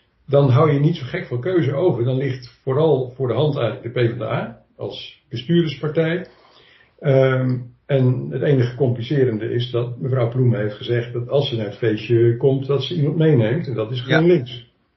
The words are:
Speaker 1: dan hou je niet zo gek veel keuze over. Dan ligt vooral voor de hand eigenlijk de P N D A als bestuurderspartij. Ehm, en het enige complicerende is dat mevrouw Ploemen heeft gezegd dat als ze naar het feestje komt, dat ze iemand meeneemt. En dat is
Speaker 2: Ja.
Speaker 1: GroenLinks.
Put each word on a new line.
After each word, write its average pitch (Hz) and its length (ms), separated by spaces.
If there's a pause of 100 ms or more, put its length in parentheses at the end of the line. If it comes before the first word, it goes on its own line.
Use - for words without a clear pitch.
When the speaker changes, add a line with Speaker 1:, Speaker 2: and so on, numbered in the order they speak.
(260)
Speaker 1:
dan 139 240
hou 147 220
je 139 80
niet 165 160
zo - 100
gek - 200
veel 123 140
keuze 165 340
over. 147 300
Dan 131 140
ligt 131 460
vooral 135 520
voor 135 120
de 113 60
hand 143 240
eigenlijk 113 360
de 127 80
P 113 120
N - 40
D - 40
A 156 400 (160)
als - 520
bestuurderspartij. 160 1000 (720)
Ehm, 131 580 (280)
en 135 440
het 135 120
enige 135 340
complicerende 117 800
is 120 180
dat 120 280
mevrouw 123 300
Ploemen 120 300
heeft 104 160
gezegd 117 380
dat 120 160
als 139 200
ze 120 60
naar 107 100
het 98 120
feestje 117 600
komt, 135 280
dat 139 180
ze 175 120
iemand 147 220
meeneemt. 147 500
En 127 60
dat 107 180
is 123 140
Speaker 2:
Ja. 131 120
Speaker 1:
GroenLinks. 165 540 (260)